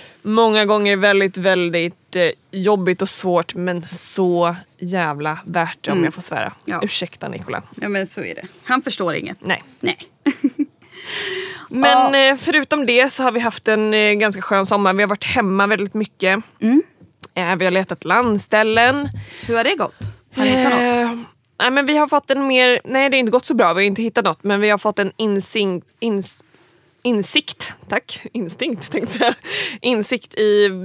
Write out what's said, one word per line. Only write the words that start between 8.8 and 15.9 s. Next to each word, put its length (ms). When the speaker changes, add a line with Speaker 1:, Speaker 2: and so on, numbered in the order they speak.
Speaker 2:
förstår 320
inget. 260
Speaker 1:
Nej. 220
Speaker 2:
Nej. 180
<laughs> 1500
Speaker 1:
Men, 440
Speaker 2:
Ja. 160
Speaker 1:
eh, 60
förutom 500
det 260
så 100
har 100
vi 80
haft 280
en, 260
eh, 180
ganska 300
skön 240
sommar. 260
Vi 100
har 60
varit 160
hemma 420
väldigt 280